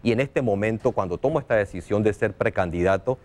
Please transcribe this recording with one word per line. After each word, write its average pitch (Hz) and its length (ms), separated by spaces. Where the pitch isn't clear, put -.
Y 117 80
en 113 80
este 135 240
momento, 110 480
cuando 90 280
tomo 147 200
esta 123 160
decisión 101 480
de 104 120
ser 107 180
precandidato, 95 920